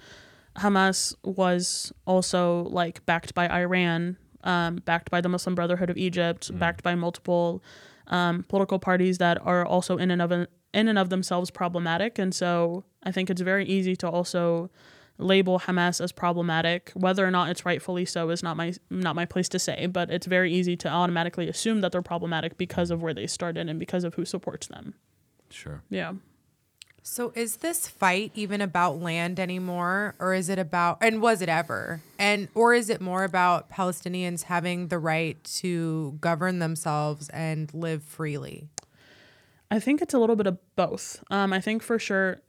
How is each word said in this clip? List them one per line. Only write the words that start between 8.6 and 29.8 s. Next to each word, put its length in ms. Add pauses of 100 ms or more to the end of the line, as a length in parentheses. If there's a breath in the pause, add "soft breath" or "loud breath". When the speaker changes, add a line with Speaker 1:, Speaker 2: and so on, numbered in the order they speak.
Speaker 1:
parties 400
that 260
are 200
also 320
in 140
and 120
of, 100
in 140 (420)
and 100
of 120
themselves 400
problematic. 680
And 160
so 500 (180)
I 80
think 200
it's 100
very 260
easy 300
to 120
also 600 (480 loud breath)
label 420
Hamas 400
as 120
problematic. 840
Whether 320
or 40
not 200
it's 160
rightfully 380
so 260
is 120
not 140
my, 180 (160)
not 260
my 80
place 260
to 80
say, 280
but 240
it's 160
very 260
easy 240
to 120
automatically 600
assume 320
that 120
they're 100
problematic 560
because 320
of 120
where 120
they 120
started 420
and 120
because 240
of 100
who 100
supports 440
them. 260 (560)
Speaker 2:
Sure. 400
Speaker 1:
Yeah. 220 (920)
Speaker 3:
So 320
is 240
this 300
fight 460
even 260
about 400
land 400
anymore, 800